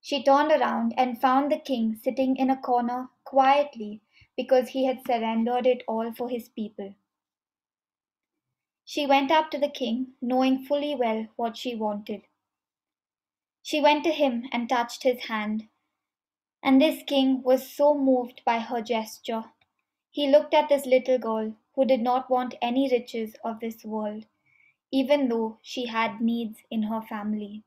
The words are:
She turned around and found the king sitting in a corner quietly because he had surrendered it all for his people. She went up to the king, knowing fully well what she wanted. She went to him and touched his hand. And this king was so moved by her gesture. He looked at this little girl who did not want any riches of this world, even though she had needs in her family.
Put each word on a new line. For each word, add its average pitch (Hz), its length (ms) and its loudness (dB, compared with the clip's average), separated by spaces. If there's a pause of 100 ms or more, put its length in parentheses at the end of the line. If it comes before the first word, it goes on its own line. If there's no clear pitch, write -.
She 277 220 -4
turned 285 280 4
around 233 460 0
and 247 240 0
found 269 300 2
the 302 80 -2
king 226 440 -2
sitting 262 340 0
in 262 120 0
a 262 100 0
corner 247 500 -2 (140)
quietly 269 760 2 (340)
because 254 340 2
he 262 160 -2
had 254 200 -2
surrendered 226 640 0
it 247 200 2
all 226 240 -4
for 240 180 -8
his 240 200 -8
people. 202 460 -12 (1900)
She 294 220 -6
went 277 240 2
up 311 220 2
to 294 80 -6
the 285 100 0
king, 254 520 -6
knowing 262 440 0
fully 294 300 -2
well 220 400 -2
what 233 200 -6
she 247 200 -8
wanted. 208 480 -6 (1400)
She - 180 -2
went 294 260 4
to 330 60 2
him 262 400 0
and 240 160 -4
touched 240 360 -4
his 247 220 0
hand. 214 420 -6 (960)
And 269 180 6
this 311 240 2
king 269 380 2
was 262 280 2
so 294 220 4
moved 262 500 0
by 233 140 0
her 233 240 -6
gesture. 226 640 -4 (680)
He 285 200 -2
looked 294 260 6
at 302 120 4
this 277 200 2
little 254 320 4
girl 220 340 -4 (220)
who 269 100 2
did 254 160 2
not 247 300 0
want 247 280 0
any 254 320 0
riches 233 520 -4
of 226 160 -6
this 226 260 -10
world, 214 400 -8 (680)
even 269 360 2
though 226 340 -2
she - 260 -10
had 226 340 -4
needs 233 380 -2 (100)
in 220 140 -4
her 220 180 -4
family. 214 640 -8